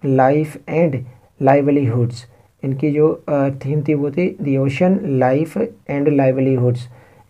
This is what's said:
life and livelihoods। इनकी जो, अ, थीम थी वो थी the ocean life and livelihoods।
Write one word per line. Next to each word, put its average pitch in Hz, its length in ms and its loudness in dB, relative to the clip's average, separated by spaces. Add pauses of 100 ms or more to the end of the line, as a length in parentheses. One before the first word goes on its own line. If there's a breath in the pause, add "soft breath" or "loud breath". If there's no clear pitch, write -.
life 139 520 2 (120)
and 156 280 0 (460 loud breath)
livelihoods। 135 720 2 (480 soft breath)
इनकी 139 280 -2
जो, 151 380 0
अ, 143 200 0
थीम 139 320 -4
थी 151 120 0
वो 143 180 -2
थी 175 260 -2
the 139 200 -2 (100)
ocean 180 300 2
life 143 600 0 (340)
and 143 160 -2
livelihoods। 131 720 2 (500 soft breath)